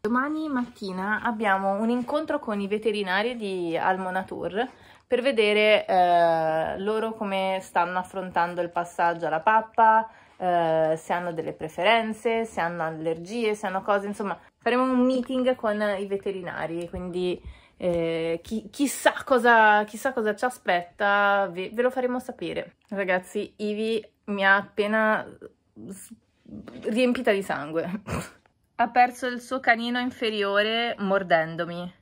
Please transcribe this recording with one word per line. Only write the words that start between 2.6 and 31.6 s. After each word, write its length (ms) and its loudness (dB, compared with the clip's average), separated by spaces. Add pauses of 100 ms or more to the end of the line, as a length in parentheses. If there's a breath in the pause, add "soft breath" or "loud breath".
i 80 -4
veterinari 680 0
di 400 -4
Almonatur 880 -2 (400 loud breath)
per 180 0
vedere, 640 4
eh, 920 4
loro 360 -2
come 460 -2
stanno 380 -2
affrontando 640 -4
il 100 -4
passaggio 560 -2
alla 140 0
pappa, 680 4 (280 loud breath)
eh, 600 2
se 160 -6
hanno 200 -4
delle 200 -6
preferenze, 920 0
se 160 -8
hanno 240 -2
allergie, 720 -4
se 100 -8
hanno 160 -4
cose, 240 0
insomma, 320 -6 (200 loud breath)
faremo 260 2
un 200 2
meeting 520 0
con 260 -2 (160)
i 80 -6
veterinari, 840 -6
quindi, 540 -4 (340 loud breath)
eh, 640 -2
chi-, 300 -8
chissà 440 0 (100)
cosa, 580 6
chissà 300 -4
cosa 240 0
ci 80 -4
aspetta, 1040 2
ve-, 220 -6
ve 100 -2
lo 80 4
faremo 300 -2
sapere. 560 -8 (140)
Ragazzi, 680 -2
Ivi 440 -2 (260)
mi 200 0
ha 100 8
appena 680 2 (640)
s-, 240 -18 (720)
riempita 480 2
di 100 0
sangue. 640 -6
<laughs> 320 -8 (440)
Ha 100 2
perso 360 2
il 140 -6
suo 180 -8
canino 400 0
inferiore 1000 -2
mordendomi. 1040 0